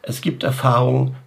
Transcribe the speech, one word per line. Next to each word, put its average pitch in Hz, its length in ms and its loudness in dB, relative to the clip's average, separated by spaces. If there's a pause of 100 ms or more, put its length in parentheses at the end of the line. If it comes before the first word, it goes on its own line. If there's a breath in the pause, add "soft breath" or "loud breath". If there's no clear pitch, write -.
es - 180 -8
gibt - 240 -4
Erfahrungen, 131 720 2 (100)